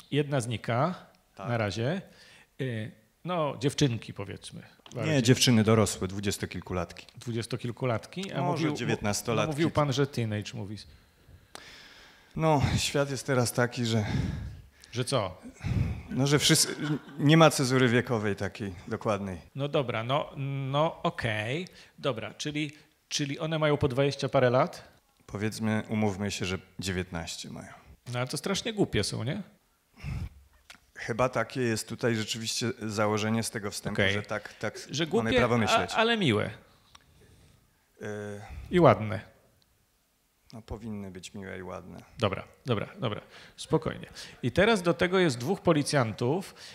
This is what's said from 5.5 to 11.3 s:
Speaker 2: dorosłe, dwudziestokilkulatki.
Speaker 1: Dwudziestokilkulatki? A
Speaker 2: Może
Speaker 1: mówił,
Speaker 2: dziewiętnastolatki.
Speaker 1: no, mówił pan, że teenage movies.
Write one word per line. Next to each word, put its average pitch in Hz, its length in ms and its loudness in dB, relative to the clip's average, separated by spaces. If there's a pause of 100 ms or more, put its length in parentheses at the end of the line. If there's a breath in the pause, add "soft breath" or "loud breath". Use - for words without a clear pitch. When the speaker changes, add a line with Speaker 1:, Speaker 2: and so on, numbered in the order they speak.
Speaker 2:
dorosłe, 104 440 4
dwudziestokilkulatki. 92 1000 -6 (100)
Speaker 1:
Dwudziestokilkulatki? 120 1160 -6
A - 100 -4
Speaker 2:
Może - 200 0
Speaker 1:
mówił, 147 140 0
Speaker 2:
dziewiętnastolatki. 110 720 0
Speaker 1:
no, 156 40 -4
mówił 151 180 0
pan, 147 220 2
że 135 140 2
teenage 107 480 -4
movies. 104 320 -10 (1500 loud breath)